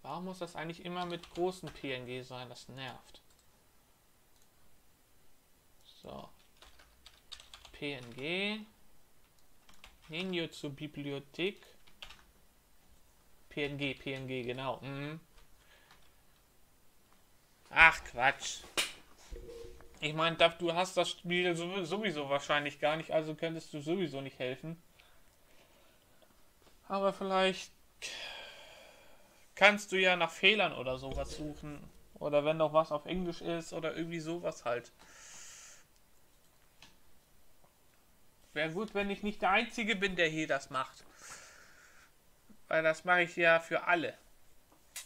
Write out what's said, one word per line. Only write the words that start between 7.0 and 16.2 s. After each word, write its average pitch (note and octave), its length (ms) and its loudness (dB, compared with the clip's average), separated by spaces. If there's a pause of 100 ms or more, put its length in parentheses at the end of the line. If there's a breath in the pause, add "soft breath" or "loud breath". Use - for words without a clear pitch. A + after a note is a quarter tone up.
P C#3+ 200 -6
N A#2+ 220 -10
G. F#3+ 460 -4 (1500)
Ninjutsu E3 640 -4
Bibliothek. C#3+ 920 -6 (1900)
P D3 160 -4
N C#3+ 100 -6
G, C#3 180 -4
P C#3 200 -8
N C3 120 -8
G, B2+ 160 -4
genau. B2 380 -6
Mhm. C#3+ 400 -8 (2500 soft breath)